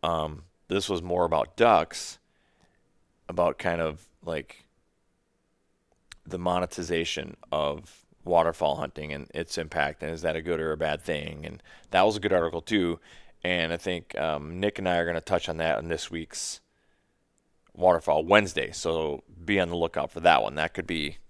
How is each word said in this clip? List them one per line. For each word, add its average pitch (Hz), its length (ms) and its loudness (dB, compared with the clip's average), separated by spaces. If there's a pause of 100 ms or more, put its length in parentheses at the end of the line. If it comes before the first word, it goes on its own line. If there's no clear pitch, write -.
um, 78 400 -2 (240)
this 98 220 -2
was 90 120 0
more 87 220 0
about 80 320 0
ducks, 107 640 4 (1080)
about 87 280 2
kind 85 240 0
of, 78 240 -4 (180)
like, 80 420 -8 (1600)
the 92 100 -8
monetization 87 1000 -2 (140)
of 76 540 -4 (200)
waterfowl 82 500 2
hunting 73 380 -8
and 71 200 -12
its - 240 -6
impact, 76 460 -4
and 76 80 -6
is 80 100 -8
that 80 140 0
a 80 60 -4
good 82 180 -2
or 80 140 -2
a 76 40 -6
bad 76 240 -2
thing? 76 440 -6
And 78 180 -14 (280)
that 95 140 6
was 107 120 2
a - 20 -6
good 98 140 4
article 82 280 2
too, 87 380 0 (440)
and 85 300 0
I 85 40 -4
think, 87 420 -6
um, 78 400 -4
Nick 104 180 -2
and 92 100 -4
I 87 100 2
are 85 80 2
gonna 82 160 -2
touch - 280 -2
on 80 80 -4
that 80 220 0
in 80 80 -8
this 82 240 -6
week's - 480 -10 (1120)
Waterfowl 80 520 4
Wednesday, 90 480 4
so 80 500 -4 (200)
be 98 160 0
on 87 100 2
the 87 80 -4
lookout 82 340 -2
for 85 80 -12
that 80 240 6
one. 58 120 -6
That 78 180 -2
could - 120 -8
be 78 320 -4 (120)